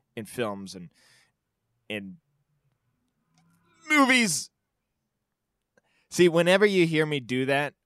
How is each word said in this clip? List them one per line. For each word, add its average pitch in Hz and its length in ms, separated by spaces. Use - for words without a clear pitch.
in 110 80
films 98 500
and 90 140
in 98 300
movies. 254 600
See, 175 200
whenever 175 360
you 190 200
hear 156 200
me 151 140
do 127 260
that, 139 280